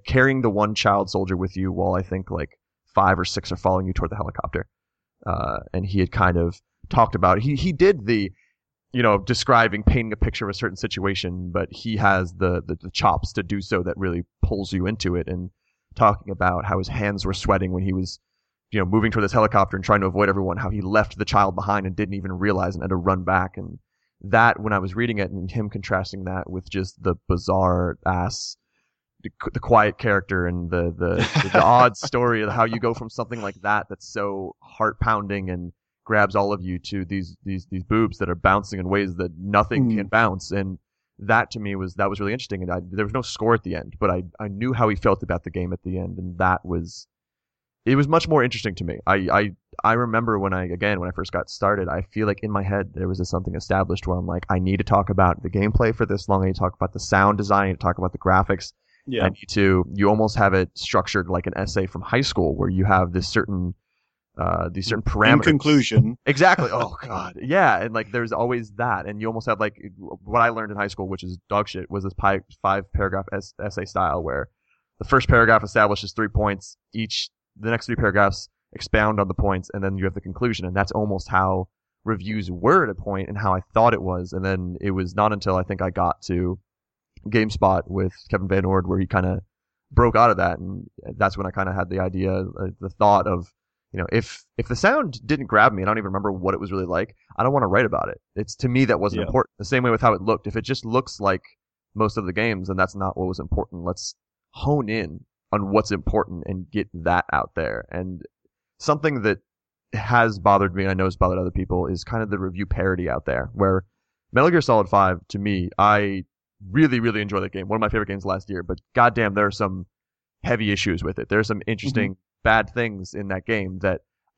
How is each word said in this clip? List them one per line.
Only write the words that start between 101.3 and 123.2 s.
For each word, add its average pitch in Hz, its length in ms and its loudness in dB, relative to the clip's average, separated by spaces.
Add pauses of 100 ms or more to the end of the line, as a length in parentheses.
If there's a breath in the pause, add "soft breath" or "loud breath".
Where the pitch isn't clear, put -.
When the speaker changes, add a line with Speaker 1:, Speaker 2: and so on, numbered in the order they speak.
Speaker 1:
most 107 220 0
of 104 80 -4
the 90 80 -4
games, 101 340 -2
then 95 80 -4
that's 92 200 0
not 95 220 -4
what 92 100 -2
was 90 120 -6
important. - 460 -6
Let's - 280 -6 (380)
hone 139 380 -2
in 90 340 -6 (280)
on 101 200 -2
what's 104 200 4
important 92 560 -2
and 92 220 -8
get 104 240 -4
that 87 380 0
out 65 240 0
there. 57 340 -4
And 90 320 -8 (580)
something 151 420 0
that 101 180 2 (540)
has 110 460 2
bothered 98 360 4
me, 95 80 0
and 98 80 0
I - 20 0
know 95 120 0
has 92 100 -2
bothered 92 240 0
other 90 120 -2
people, 90 360 -2
is 90 160 -4
kind 113 180 -4
of 107 80 -4
the 101 100 -4
review 95 260 -6
parody 90 440 -2
out 62 160 -4
there, 64 280 -2
where 95 320 2 (480)
Metal 143 160 4
Gear 170 120 4
Solid 107 280 4
Five, 92 300 4 (100)
to 101 100 -6
me, 98 380 -2
I 101 480 4 (440)
really, 127 300 4
really 110 220 0
enjoy 101 180 -2
that 95 140 -4
game. 95 160 -8
One 107 80 0
of 110 40 -2
my 104 80 2
favorite 104 180 -2
games 98 180 -6
last 95 240 -4
year, 90 140 -6
but 90 160 -8 (140)
goddamn, 117 420 4
there 104 100 4
are 98 60 2
some 92 340 -4 (580)
heavy 110 280 0
issues 95 320 -2
with 92 160 -6
it. 58 100 -6
There 101 100 2
are 110 40 4
some 104 240 -4
interesting 113 440 -2
Speaker 2:
Mm-hmm. 95 80 -16 (240)
Speaker 1:
bad 110 300 2
things 107 400 -4
in 98 160 -6